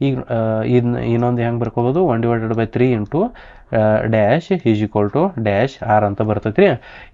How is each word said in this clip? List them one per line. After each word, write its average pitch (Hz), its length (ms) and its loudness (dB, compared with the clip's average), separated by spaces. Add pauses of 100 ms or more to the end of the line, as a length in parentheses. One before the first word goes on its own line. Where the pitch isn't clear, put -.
ಈಗ, 135 180 -2
ಆ, 110 420 -2
ಇದ್ನ, 120 360 0
ಇನ್ನೊಂದು 120 440 0
ಹೆಂಗ್ 117 180 -2
ಬರ್ಕೋಬೋದು? 120 460 0
ಒನ್ 117 160 0
ಡಿವೈಡೆಡ್ 113 320 0
ಬೈ 113 120 0
ತ್ರೀ 123 280 0
into, 113 300 -2
ಆ, 110 800 -2
dash 117 600 0
is 113 120 4
equal 104 360 0
to 180 220 0
dash 107 480 -2
R 107 220 2
ಅಂತ 101 160 -2
ಬರ್ತೈತ್ರಿ. 110 440 0 (480)